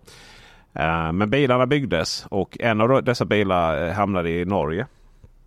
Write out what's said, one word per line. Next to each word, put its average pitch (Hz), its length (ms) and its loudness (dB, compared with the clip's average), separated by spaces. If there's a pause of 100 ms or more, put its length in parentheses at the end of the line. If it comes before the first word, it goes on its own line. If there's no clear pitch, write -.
(720)
Eh, 80 380 -2
men 101 180 0
bilarna 127 360 2
byggdes 113 640 -2
och - 300 -4
en 110 220 0
av 127 220 4
dessa 120 220 -2
bilar, 87 600 2
eh, 82 60 -4
hamnade 95 360 0
i 87 160 -2
Norge. 90 400 -2 (600)